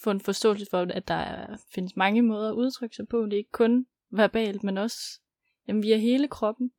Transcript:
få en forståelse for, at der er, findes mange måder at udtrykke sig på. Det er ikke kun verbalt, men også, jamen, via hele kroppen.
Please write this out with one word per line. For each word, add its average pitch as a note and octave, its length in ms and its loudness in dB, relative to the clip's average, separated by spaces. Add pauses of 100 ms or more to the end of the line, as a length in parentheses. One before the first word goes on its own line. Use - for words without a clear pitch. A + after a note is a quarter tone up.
få G#3+ 80 0
en G3 100 -2
forståelse G3+ 480 0
for, F#3 80 0
at F3+ 300 -2
der E3+ 60 -2
er, - 440 -6 (160)
findes F#3 220 -6
mange G3+ 260 2
måder A3 280 2
at A3 60 -4
udtrykke A#3+ 400 -4
sig G#3+ 120 -10
på. A#3 180 -2
Det G#3 80 -4
er G3+ 40 0
ikke G#3 140 -4
kun A#3+ 360 4 (220)
verbalt, G#3 540 0
men G3 140 -2
også, - 420 -6 (480)
jamen, G#3 160 0
via A3 140 4
hele B3 300 2
kroppen. A#3+ 520 -4